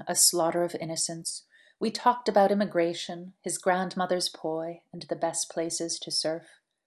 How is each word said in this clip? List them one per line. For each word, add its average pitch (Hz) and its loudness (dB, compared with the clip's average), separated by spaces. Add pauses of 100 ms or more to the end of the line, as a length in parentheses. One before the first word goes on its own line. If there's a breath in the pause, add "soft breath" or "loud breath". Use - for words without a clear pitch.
a 180 -2
slaughter 175 4
of 170 -2
innocents. 165 -6 (380 soft breath)
We 220 0
talked - 2
about 202 8
immigration, 175 0
his 180 -4
grandmother's 180 0
poi, 165 -6 (120)
and 170 -12
the 170 -6
best 165 -4
places 165 -4
to - -12
surf. 165 -2 (440)